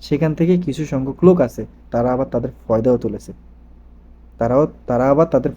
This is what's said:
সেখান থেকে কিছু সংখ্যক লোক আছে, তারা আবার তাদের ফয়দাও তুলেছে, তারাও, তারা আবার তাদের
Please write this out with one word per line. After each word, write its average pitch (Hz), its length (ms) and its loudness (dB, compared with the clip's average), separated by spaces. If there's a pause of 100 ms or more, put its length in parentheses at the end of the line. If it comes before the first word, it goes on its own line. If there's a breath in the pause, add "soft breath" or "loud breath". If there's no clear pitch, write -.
সেখান 156 340 -2
থেকে 165 220 2
কিছু 156 300 -4
সংখ্যক 135 380 -6
লোক 180 160 6
আছে, 117 220 -2 (280)
তারা 120 220 0
আবার 131 180 -2
তাদের 120 200 -4 (160)
ফয়দাও 117 300 2
তুলেছে, 104 360 -8 (1040)
তারাও, 123 260 2 (220)
তারা 123 240 0
আবার 156 240 4
তাদের 131 220 0